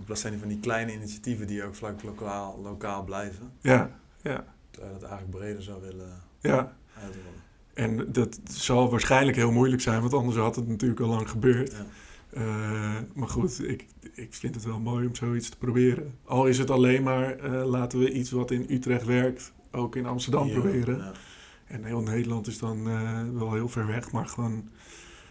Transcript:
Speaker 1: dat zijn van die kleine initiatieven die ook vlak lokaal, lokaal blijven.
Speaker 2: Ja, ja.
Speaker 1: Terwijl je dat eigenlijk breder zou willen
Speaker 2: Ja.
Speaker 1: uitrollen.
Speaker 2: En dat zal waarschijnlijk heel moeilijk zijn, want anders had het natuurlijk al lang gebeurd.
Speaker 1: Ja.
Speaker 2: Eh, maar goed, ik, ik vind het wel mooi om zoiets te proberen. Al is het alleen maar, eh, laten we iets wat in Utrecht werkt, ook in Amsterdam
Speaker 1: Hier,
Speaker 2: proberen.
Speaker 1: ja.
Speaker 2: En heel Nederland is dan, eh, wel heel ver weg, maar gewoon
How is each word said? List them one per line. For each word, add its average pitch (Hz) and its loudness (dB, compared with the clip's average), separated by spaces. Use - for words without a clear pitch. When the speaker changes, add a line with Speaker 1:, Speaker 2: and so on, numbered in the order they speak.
Speaker 1:
dat 104 -6
zijn 107 -4
van 107 -8
die 104 -4
kleine 113 0
initiatieven 107 -6
die 101 -4
ook 101 -8
vlak 104 -8
lokaal, 101 -8
lokaal 101 -6
blijven. 98 -8
Speaker 2:
Ja, 127 6
ja. 135 -6
Speaker 1:
Terwijl 98 -14
je 98 -12
dat - -14
eigenlijk 95 -10
breder 104 -8
zou 95 -12
willen 92 -14
Speaker 2:
Ja. 143 2
Speaker 1:
uitrollen. 92 -14
Speaker 2:
En 113 0
dat 117 0
zal 123 4
waarschijnlijk 131 4
heel 117 4
moeilijk 127 6
zijn, 113 2
want 123 2
anders 123 2
had 113 2
het 120 -2
natuurlijk 113 0
al 117 2
lang 110 0
gebeurd. 117 4
Speaker 1:
Ja. 101 -10
Speaker 2:
Eh, - -6
maar 127 -4
goed, - -2
ik, - -6
ik 120 -14
vind 117 -6
het 110 -8
wel 110 -4
mooi 120 -2
om 120 -4
zoiets 120 -2
te - -14
proberen. 123 2
Al 131 4
is 127 6
het 135 2
alleen 127 8
maar, 131 2
eh, 131 -2
laten 123 0
we 131 4
iets 127 -2
wat 123 0
in 127 0
Utrecht 123 0
werkt, 123 2
ook 120 -4
in 123 -4
Amsterdam 123 0
Speaker 1:
Hier, 127 0
Speaker 2:
proberen. 123 2
Speaker 1:
ja. 95 -8
Speaker 2:
En 110 -10
heel 117 -2
Nederland 113 -2
is 113 -6
dan, 110 -4
eh, 113 -2
wel 113 -2
heel 113 0
ver 113 -2
weg, 113 -2
maar 117 -2
gewoon 113 -4